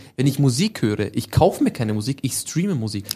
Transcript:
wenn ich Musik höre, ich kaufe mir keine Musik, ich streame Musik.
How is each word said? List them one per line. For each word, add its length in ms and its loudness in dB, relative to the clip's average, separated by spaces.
wenn 120 2
ich 100 0
Musik 460 2
höre, 320 0
ich 160 -4
kaufe 320 4
mir 80 4
keine 240 -2
Musik, 260 -4
ich 120 -2
streame 420 -2
Musik. 300 -4